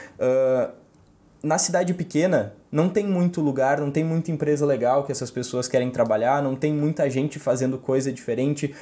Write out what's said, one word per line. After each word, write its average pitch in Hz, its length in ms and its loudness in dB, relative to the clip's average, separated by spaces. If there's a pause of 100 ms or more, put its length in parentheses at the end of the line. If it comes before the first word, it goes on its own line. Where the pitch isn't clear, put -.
(180)
Ah, 131 520 2 (720)
na 156 160 2
cidade 180 340 0
pequena, 156 640 0 (180)
não 160 160 2
tem 202 180 0
muito 175 360 0
lugar, 135 360 2
não 143 120 -2
tem 156 120 0
muita 160 280 -2
empresa 147 340 0
legal 135 400 2
que 143 80 -6
essas 123 180 -8
pessoas 123 380 -4
querem 127 220 0
trabalhar, 120 520 2
não 131 140 -2
tem 151 160 0
muita 151 380 0
gente 135 280 -2
fazendo 131 380 0
coisa 135 340 0
diferente, 135 720 -2